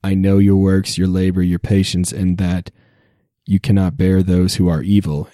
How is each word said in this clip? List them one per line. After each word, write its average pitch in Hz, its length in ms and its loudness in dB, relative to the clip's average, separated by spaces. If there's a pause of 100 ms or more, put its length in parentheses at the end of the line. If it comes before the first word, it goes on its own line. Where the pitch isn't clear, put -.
I 98 120 -2
know 98 240 2
your 98 180 4
works, 95 400 0
your 92 120 0
labor, 92 340 0
your 87 160 0
patience, 92 520 -2
and 92 280 -2
that 90 320 -4 (720)
you 98 160 0
cannot 92 380 0
bear 95 240 2
those 92 320 0
who 90 140 0
are 80 140 -2
evil, 87 520 -2